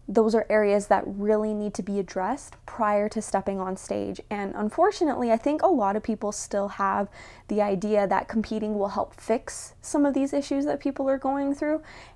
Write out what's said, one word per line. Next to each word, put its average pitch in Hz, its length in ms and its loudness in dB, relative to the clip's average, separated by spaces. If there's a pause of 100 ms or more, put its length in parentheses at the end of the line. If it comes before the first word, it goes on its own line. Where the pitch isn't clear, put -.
those 220 300 4
are 220 140 2
areas 208 380 4
that 202 200 4
really 214 460 0
need 208 200 -4
to - 80 -6
be 196 160 -4
addressed 196 680 -4
prior 208 420 2
to 214 140 -4
stepping 196 400 -2
on 190 160 -4
stage. 196 420 -6 (100)
And 202 240 -6
unfortunately, 247 760 2
I 226 60 6
think 294 240 0
a 330 60 4
lot 214 280 4
of 220 80 -2
people 214 300 -4
still 202 340 -4
have 196 400 0 (400)
the 208 140 0
idea 202 440 2
that 190 220 0
competing 214 500 -2
will 202 120 0
help 202 260 -4
fix - 680 -4
some 285 240 2
of 277 80 2
these 277 200 0
issues 285 320 0
that 285 160 -2
people 277 280 -2
are 269 80 2
going 277 380 -2
through, 302 260 -2 (340)